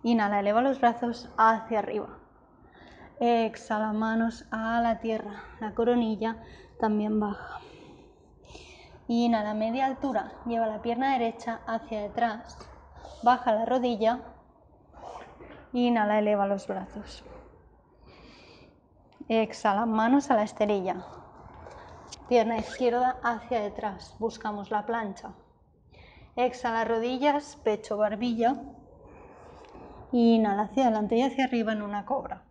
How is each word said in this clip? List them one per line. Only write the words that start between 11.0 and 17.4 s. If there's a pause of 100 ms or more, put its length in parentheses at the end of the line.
derecha
hacia
detrás. (640)
Baja
la
rodilla. (1500)
Inhala,
eleva
los
brazos. (2000)